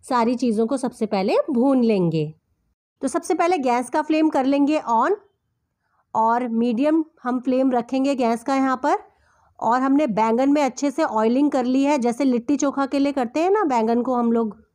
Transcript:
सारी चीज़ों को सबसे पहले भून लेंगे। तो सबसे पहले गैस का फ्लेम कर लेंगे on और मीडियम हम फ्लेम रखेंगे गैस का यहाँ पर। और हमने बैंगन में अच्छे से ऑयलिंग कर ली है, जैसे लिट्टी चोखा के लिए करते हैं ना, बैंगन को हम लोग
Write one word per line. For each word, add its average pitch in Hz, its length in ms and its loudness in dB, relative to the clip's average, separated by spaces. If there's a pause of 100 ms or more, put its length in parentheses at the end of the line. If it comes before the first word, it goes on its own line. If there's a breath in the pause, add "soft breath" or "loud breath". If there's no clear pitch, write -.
सारी 240 300 0
चीज़ों 226 320 0
को 277 100 -2
सबसे 240 280 -4
पहले 208 280 -2 (160)
भून 262 340 2
लेंगे। 175 400 0 (800)
तो 269 60 -6
सबसे 339 260 -4
पहले 349 260 0
गैस 247 300 -2
का 311 120 -2
फ्लेम 311 280 0
कर 269 160 0
लेंगे 285 340 2 (120)
on 269 240 2 (1000)
और 226 340 0
मीडियम 247 540 0 (200)
हम 247 180 -2
फ्लेम 262 300 2
रखेंगे 262 440 -2
गैस 240 280 -2
का 269 120 -2
यहाँ 269 220 0
पर। 302 200 0 (600 soft breath)
और 247 220 0
हमने 277 280 2
बैंगन 226 420 0
में 294 120 2
अच्छे 269 280 -2
से 320 120 -2
ऑयलिंग 240 480 0
कर 254 140 0
ली 262 180 2
है, 285 160 2
जैसे 233 240 -2
लिट्टी 254 340 0
चोखा 277 280 -2
के 277 140 -4
लिए 285 140 0
करते 254 260 -4
हैं 349 120 2
ना, 415 140 2
बैंगन 240 360 0
को 247 140 -2
हम 233 160 2
लोग 233 260 0 (180)